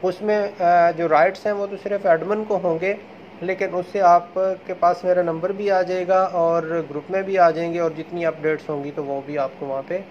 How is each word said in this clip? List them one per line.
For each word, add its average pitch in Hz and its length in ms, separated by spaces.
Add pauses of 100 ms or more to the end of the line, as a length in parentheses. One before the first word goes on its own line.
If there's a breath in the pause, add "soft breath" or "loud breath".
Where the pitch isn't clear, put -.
उसमें, 202 540
अ, 175 340
जो 165 160
rights 165 400
हैं, 208 60
वो 202 140
तो 196 100
सिर्फ 202 280
admin 185 380
को 214 140
होंगे, 180 400 (460)
लेकिन 185 260
उससे 180 300
आपके 185 760
पास 175 320
मेरा 180 180
number 170 280
भी 202 180
आ 185 120
जाएगा 185 440
और 165 640
group 147 220
में 190 120
भी 190 120
आ 175 160
जाएंगे, 170 280
और 165 140
जितनी 165 300
updates 156 460
होंगी, 143 220
तो 147 120
वो 139 180
भी 143 140
आपको 135 300
वहाँ 135 180
पे 185 280